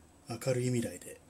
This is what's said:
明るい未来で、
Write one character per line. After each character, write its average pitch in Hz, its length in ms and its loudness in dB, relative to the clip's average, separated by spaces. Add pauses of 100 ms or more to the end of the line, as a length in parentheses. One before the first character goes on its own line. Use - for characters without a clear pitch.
(280)
明 120 260 0
る 123 80 2
い - 100 0
未 120 100 4
来 90 160 -4
で、 - 320 -14